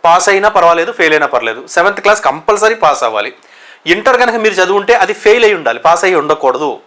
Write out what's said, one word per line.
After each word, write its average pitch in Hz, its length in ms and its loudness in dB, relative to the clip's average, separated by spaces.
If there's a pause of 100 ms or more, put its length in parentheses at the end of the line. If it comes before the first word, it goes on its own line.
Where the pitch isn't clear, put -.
పాస్ 175 240 2
అయినా 196 200 2
పర్వాలేదు, 170 420 2
ఫెయిల్ 160 220 0
అయినా 147 120 0
పర్లేదు, 120 420 -4
సెవెంత్ 190 340 -2
క్లాస్ 208 200 0
కంపల్సరీ 208 540 0
పాస్ 151 280 0
అవ్వాలి. 113 300 -4 (540)
ఇంటర్ 208 300 0
కనుక 240 180 0
మీరు 214 180 0
చదువుంటే 196 400 0
అది 196 200 0
ఫెయిల్ 226 300 2
అయి 214 100 4
ఉండాలి, 127 260 -4
పాస్ 170 240 2
అయ్యి 185 120 0
ఉండకూడదు 143 720 -2